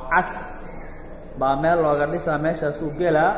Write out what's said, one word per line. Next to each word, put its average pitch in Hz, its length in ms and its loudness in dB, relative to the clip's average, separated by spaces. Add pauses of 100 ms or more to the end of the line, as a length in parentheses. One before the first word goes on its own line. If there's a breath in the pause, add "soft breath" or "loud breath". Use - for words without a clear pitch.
cas 175 240 2 (1040)
baa 135 240 2
meel 165 240 4
looga 147 240 2
dhisaa, 160 320 -2
meeshaas 156 400 -2
uu 151 160 -4
gelaa. 165 440 4